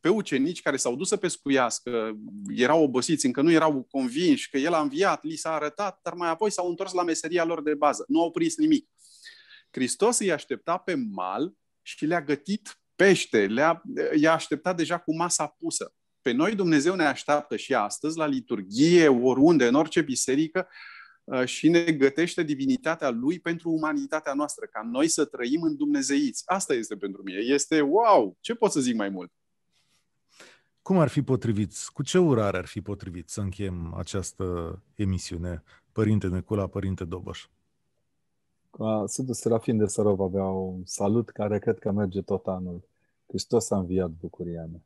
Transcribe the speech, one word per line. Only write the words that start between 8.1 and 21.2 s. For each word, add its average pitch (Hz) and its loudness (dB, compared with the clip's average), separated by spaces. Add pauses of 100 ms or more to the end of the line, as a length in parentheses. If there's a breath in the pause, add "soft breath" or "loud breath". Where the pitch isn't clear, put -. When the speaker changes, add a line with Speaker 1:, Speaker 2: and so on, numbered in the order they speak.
Speaker 1:
au 170 2
prins 165 0
nimic. 156 4 (840 loud breath)
Hristos 190 0
îi 196 0
aștepta 151 -4
pe 185 -4
mal 107 -4 (300)
și - -8
le-a 170 0
gătit 147 -6 (140)
pește, 170 4
le-a, 147 0 (320)
i-a 156 4
așteptat 160 -2
deja 170 -2
cu 156 -4
masa 170 -2
pusă. - -8 (300)
Pe 127 0
noi 170 2
Dumnezeu 170 2
ne 180 0
așteaptă 147 0
și - -4
astăzi, 127 -2
la 156 0
liturghie, 135 4
oriunde, 131 6
în 120 4
orice 165 2
biserică, 147 -2 (560 loud breath)